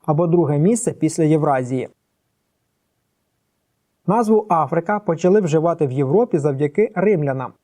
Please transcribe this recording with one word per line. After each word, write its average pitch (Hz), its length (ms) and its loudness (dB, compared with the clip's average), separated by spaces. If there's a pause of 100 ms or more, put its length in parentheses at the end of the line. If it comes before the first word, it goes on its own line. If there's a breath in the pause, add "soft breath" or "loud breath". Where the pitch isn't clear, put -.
або 160 200 0
друге 156 320 2
місце 190 340 0
після 156 320 -2
Євразії. 135 640 0 (2250)
Назву 214 440 0
Африка 165 500 -2
почали 180 400 0
вживати 160 460 0
в 127 60 -4
Європі 151 460 0
завдяки 147 560 -2
римлянам, 147 580 -2 (100)